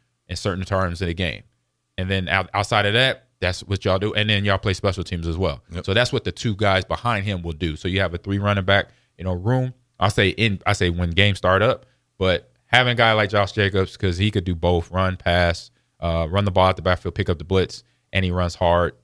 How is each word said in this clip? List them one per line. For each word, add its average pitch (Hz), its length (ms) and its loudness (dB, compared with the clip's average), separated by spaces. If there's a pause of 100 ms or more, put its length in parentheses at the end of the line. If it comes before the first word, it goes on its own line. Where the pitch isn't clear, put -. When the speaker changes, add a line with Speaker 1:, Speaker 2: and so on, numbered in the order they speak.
(300)
Speaker 1:
in 87 80 -6
certain 95 260 -2
times 92 380 -2
of 90 60 -4
the 85 60 -4
game." 80 300 -4 (540)
And 92 120 -4
then 95 200 -2
out-, 95 240 0
outside 101 320 0
of 101 80 0
that, 127 340 0 (140)
that's 90 220 -4
what 98 200 -4
y'all 95 160 0
do. 104 140 -4
And 107 160 -2
then 101 160 0
y'all 98 120 2
play 95 160 -2
special 92 300 -2
teams 85 240 -6
as 82 100 -2
well. 87 240 -2 (100)
Speaker 2:
Yep. 85 140 -10
Speaker 1:
So 95 80 2
that's 120 200 2
what 131 100 -2
the 92 80 -4
two 107 240 -4
guys 95 300 2
behind 110 400 -2
him 95 160 -4
will 85 120 -8
do. 78 220 -4
So 92 140 -8
you 95 120 0
have 87 120 0
a 87 40 -6
three 98 220 -2
running 101 260 0
back, 98 240 2 (280)
you 82 80 -14
know, 92 80 -2
room. 123 400 -2 (260)
I - 100 2
say 101 200 2
in, 104 360 0
I 101 80 0
say 92 160 0
when 87 220 0
games 98 260 4
start 92 240 2
up, 120 240 0 (320)
but 92 320 0 (180)
having 123 260 4
a - 20 0
guy 113 180 4
like 107 160 2
Josh 101 240 2
Jacobs, 95 440 0
'cause 90 200 -2
he 101 140 2
could 98 140 0
do 90 100 0
both, 87 360 0
run, 92 260 -2
pass, 87 520 0 (300)
uh, 82 300 -2
run 98 160 0
the 98 60 0
ball 92 160 4
out 92 100 2
the - 40 -12
backfield, 90 340 -2
pick 98 140 -2
up 85 100 0
the 80 60 -12
blitz, 92 380 -2 (300)
and 95 120 0
he 90 60 0
runs 90 240 -2
hard, 87 380 2 (100)